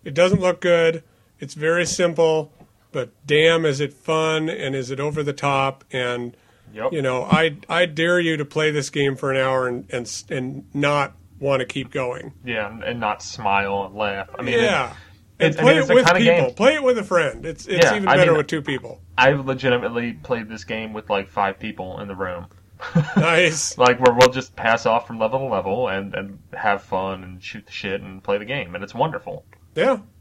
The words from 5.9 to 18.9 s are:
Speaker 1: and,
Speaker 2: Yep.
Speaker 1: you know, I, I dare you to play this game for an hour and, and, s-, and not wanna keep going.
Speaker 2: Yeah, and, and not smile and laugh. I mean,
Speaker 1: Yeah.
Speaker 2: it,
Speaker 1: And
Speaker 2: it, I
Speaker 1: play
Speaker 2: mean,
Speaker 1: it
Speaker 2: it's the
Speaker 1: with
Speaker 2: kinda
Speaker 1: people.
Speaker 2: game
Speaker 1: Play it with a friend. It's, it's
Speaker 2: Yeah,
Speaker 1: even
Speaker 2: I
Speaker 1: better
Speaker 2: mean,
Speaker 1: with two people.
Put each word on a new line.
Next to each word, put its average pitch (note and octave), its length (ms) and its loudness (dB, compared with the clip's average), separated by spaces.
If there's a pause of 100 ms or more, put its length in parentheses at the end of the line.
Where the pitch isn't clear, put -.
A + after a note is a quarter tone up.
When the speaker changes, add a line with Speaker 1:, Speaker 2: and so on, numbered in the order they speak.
Speaker 1:
and, B2 460 -6 (360)
Speaker 2:
Yep. A2 200 -4
Speaker 1:
you D#3 100 -2
know, C3 220 0
I, D#3 320 2 (120)
I F3 180 2
dare E3+ 340 0
you D#3+ 160 0
to D3 80 -4
play D#3 260 -2
this D3 200 -4
game C#3 260 0
for C3+ 160 -4
an C3+ 60 0
hour C3 280 0
and, B2 240 -6
and, B2 160 -6
s-, - 220 -14
and C3+ 460 -8
not C#3+ 400 0 (260)
wanna C3+ 240 0
keep B2+ 260 -10
going. C3 420 -8 (120)
Speaker 2:
Yeah, A2 260 -6
and, A2+ 140 -14
and A#2+ 160 -6
not G#2+ 220 -4
smile G2 640 -2
and G2 100 -16
laugh. G2+ 320 -4 (100)
I - 40 -8
mean, A#3+ 180 -2
Speaker 1:
Yeah. D#3+ 320 0 (460)
Speaker 2:
it, C3 80 2
Speaker 1:
And D3+ 80 0
Speaker 2:
it, - 40 -8
I - 40 0
Speaker 1:
play B3+ 100 6
Speaker 2:
mean, D#4+ 40 6
Speaker 1:
it D4+ 40 2
Speaker 2:
it's B3+ 80 -2
the C4 60 4
Speaker 1:
with B3+ 120 8
Speaker 2:
kinda F3+ 140 6
Speaker 1:
people. E3+ 260 6
Speaker 2:
game B3 80 -4
Speaker 1:
Play C4 200 4
it D4+ 100 -2
with B3 140 2
a G3 60 -4
friend. D#3+ 420 0
It's, - 200 -10
it's E3+ 180 4
Speaker 2:
Yeah, A#2+ 120 4
Speaker 1:
even G3 120 0
Speaker 2:
I C3+ 80 6
Speaker 1:
better F3 160 6
Speaker 2:
mean, D#3 60 4
Speaker 1:
with D3 80 -2
two D#3 160 -4
people. C3 380 -8 (180)